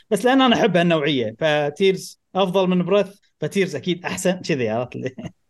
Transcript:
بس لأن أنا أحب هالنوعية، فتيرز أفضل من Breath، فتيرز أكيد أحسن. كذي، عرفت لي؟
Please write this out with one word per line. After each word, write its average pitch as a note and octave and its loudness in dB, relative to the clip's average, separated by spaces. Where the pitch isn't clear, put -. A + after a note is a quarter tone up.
بس G#3 0
لأن C4 4
أنا B3 4
أحب F3 2
هالنوعية، D3+ 0
فتيرز D#3 0
أفضل F#3 2
من F3+ 2
Breath، F#3+ -2
فتيرز D3 -2
أكيد F3 -6
أحسن. F3+ -2
كذي، D#3 -2
عرفت A#2+ -4
لي؟ B2 -8